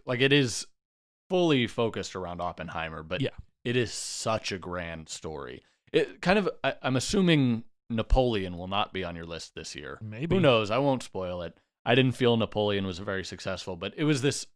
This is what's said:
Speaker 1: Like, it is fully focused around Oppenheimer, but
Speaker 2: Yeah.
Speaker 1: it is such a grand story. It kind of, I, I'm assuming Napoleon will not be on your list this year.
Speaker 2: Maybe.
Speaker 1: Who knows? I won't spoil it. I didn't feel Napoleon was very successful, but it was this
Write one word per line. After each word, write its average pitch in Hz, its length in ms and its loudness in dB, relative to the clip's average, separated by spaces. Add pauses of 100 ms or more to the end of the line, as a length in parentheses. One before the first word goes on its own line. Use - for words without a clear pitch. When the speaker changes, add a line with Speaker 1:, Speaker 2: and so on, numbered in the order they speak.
Speaker 1:
Like, 127 160 -2
it 139 120 6
is 135 320 2 (640)
fully 160 380 4
focused 107 480 -4
around 87 260 -6
Oppenheimer, 82 640 -6
but 82 180 -4
Speaker 2:
Yeah. 135 80 0 (340)
Speaker 1:
it 120 120 0
is 120 180 0
such - 580 -4
a 101 80 -6
grand 85 500 -8
story. 69 540 -12 (280)
It - 300 0
kind 185 160 2
of, 196 100 0 (160)
I, 135 200 0
I'm 131 140 2
assuming 139 640 4 (260)
Napoleon 110 680 2
will 92 100 -8
not 98 260 -2
be 95 100 -4
on 85 120 -6
your 85 100 -10
list 82 300 -12
this 78 180 -12
year. 69 300 -12
Speaker 2:
Maybe. 123 320 -2
Speaker 1:
Who 196 60 6
knows? 113 280 6
I 110 80 2
won't 135 240 2
spoil 90 400 -6
it. 85 160 -10 (260)
I 120 120 4
didn't 131 200 6
feel 120 220 4
Napoleon 104 480 0
was 90 140 -6
very 98 260 -6
successful, 95 500 -8
but 95 220 -8
it 170 60 0
was 147 180 2
this 135 240 0 (100)